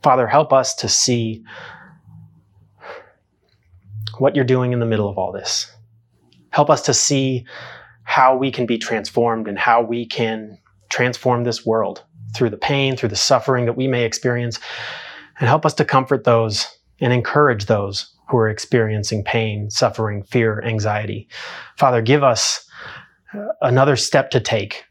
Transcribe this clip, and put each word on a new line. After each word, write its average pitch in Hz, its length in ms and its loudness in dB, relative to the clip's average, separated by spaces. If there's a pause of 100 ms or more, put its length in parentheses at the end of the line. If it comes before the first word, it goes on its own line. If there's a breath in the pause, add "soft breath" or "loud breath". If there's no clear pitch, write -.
Father, 127 240 4
help 147 240 2
us 135 240 2
to - 140 -6
see 113 540 0 (2750 loud breath)
what 139 180 4
you're 135 100 2
doing 127 280 2
in 120 60 0
the 117 60 0
middle 107 220 0
of 98 100 -6
all 92 140 -4
this. - 400 -6 (760)
Help 147 200 4
us 143 120 6
to 135 120 0
see 135 520 0 (600 loud breath)
how 131 320 4
we 135 140 -2
can 123 140 -2
be 117 120 0
transformed 113 680 -2
and 101 120 -6
how 117 220 4
we 117 240 -4
can 110 520 -4 (320)
transform 123 540 0
this 120 220 -4
world 110 380 -2 (320)
through 120 140 2
the 104 80 -10
pain, 139 380 0
through 120 140 -2
the 98 60 -6
suffering 123 500 2
that 117 100 -2
we 131 120 -2
may 123 180 0
experience, 120 540 -4 (800 loud breath)
and 123 100 2
help 160 160 2
us 151 80 2
to - 100 0
comfort 131 400 2
those 113 540 2 (240)
and 123 100 2
encourage 123 540 2
those 101 500 -2 (140)
who 131 80 2
are 113 100 4
experiencing 107 760 -2
pain, 107 460 -4
suffering, 104 540 -2
fear, 113 400 0
anxiety. 107 640 -4 (500 loud breath)
Father, 127 240 4
give 139 220 4
us, - 460 0 (640 loud breath)
uh, 208 140 -10 (140)
another 135 340 4
step - 360 0
to 131 80 2
take 104 520 -4